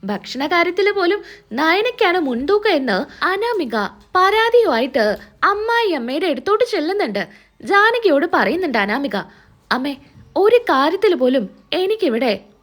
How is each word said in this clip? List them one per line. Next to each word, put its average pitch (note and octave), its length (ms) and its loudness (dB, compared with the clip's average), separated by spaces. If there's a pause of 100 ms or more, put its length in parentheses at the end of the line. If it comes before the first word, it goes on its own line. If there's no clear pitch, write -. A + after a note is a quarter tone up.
ഭക്ഷണ G#3 440 -8
കാര്യത്തില് F4+ 460 0
പോലും G4 280 0 (320)
നയനയ്ക്കാണ് F#4 680 0
മുൻതൂക്കം D#4+ 560 0
എന്ന് A#3+ 220 0 (260)
അനാമിക F#4 520 -2 (360)
പരാതിയുമായിട്ട് F#4 920 2 (400)
അമ്മായി G#4+ 480 0
അമ്മയുടെ C#4 340 -4
അടുത്തോട്ട് F#4 380 0
ചെല്ലുന്നുണ്ട്. E4 580 -2 (380)
ജാനകിയോട് G4+ 680 2
പറയുന്നുണ്ട് C#4+ 500 0
അനാമിക, G#3 380 -2 (540)
"അമ്മേ, C4 240 -4 (420)
ഒരു G#4+ 220 4 (100)
കാര്യത്തിൽ E4+ 460 2
പോലും B3+ 320 0 (260)
എനിക്കിവിടെ E4 600 0 (300)